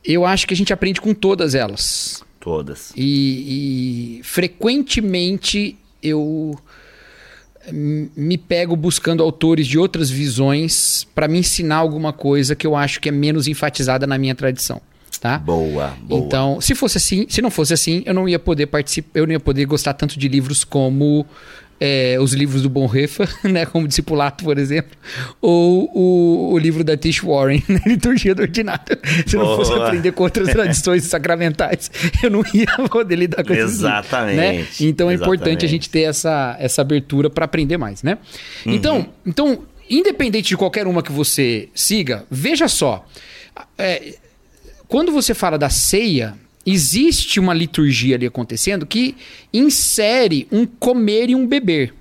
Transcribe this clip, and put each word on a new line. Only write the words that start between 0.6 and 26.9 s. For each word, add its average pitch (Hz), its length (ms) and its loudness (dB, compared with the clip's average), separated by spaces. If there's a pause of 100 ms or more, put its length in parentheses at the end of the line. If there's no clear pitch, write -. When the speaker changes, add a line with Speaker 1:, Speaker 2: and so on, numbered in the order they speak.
Speaker 1:
aprende 185 260 -2
com 214 140 0
todas 190 400 0
elas. - 680 -4 (160)
Speaker 2:
Todas. 76 560 -8
Speaker 1:
E, 131 1200 -4
e - 40 -20
frequentemente 202 1500 -2 (240)
eu 151 560 -4 (1120)
m-, 151 440 -4
me 160 220 -2
pego 170 380 -2
buscando 160 460 0
autores 160 460 2
de 139 100 0
outras 165 320 2
visões 139 1040 0
pra 151 140 0
me 165 120 2
ensinar 165 380 0
alguma 156 360 0
coisa 143 420 2
que 143 100 -8
eu 156 100 2
acho 143 240 -2
que 151 100 -4
é - 20 0
menos 147 360 0
enfatizada 139 600 -2
na 135 100 -2
minha 135 180 0
tradição, 131 460 -4 (380)
tá? 127 200 -2
Speaker 2:
Boa, 78 600 -2
boa. - 240 -2
Speaker 1:
Então, 139 360 0
se - 140 0
fosse 247 220 -2
assim, - 300 0
se - 140 -2
não 240 100 0
fosse 160 220 0
assim, 165 320 0
eu 190 80 -2
não 185 160 0
ia 170 100 2
poder 147 280 0
particip-, 147 460 -4
eu 156 120 2
não 160 80 -2
ia 156 60 0
poder 139 260 0
gostar 143 280 -2
tanto 147 240 -4
de 139 100 -2
livros 135 360 0
como, 143 640 2 (540)
é, 131 400 2
os 135 140 2
livros 135 300 0
do 139 80 2
Bonhoeffer, 135 680 0
<laughs> - 100 -8
né, 175 160 2
como 160 240 -2
Discipulato, 143 560 -2
por 147 140 0
exemplo, 143 400 -2 (420)
ou 170 540 4
o, 180 600 4
o 175 40 4
livro 160 260 2
da 151 140 0